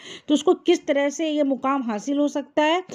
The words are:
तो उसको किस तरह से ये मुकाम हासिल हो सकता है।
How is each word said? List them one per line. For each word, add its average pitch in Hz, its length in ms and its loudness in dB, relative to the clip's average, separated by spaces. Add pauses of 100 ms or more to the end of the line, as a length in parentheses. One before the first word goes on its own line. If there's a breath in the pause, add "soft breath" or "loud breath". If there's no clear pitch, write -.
(280 loud breath)
तो 294 60 4
उसको 330 200 2
किस - 320 0
तरह 285 220 2
से 311 220 -4
ये 302 120 0
मुकाम 269 400 -2
हासिल 226 360 -4
हो 294 100 2
सकता 294 340 -4
है। 339 220 2 (100)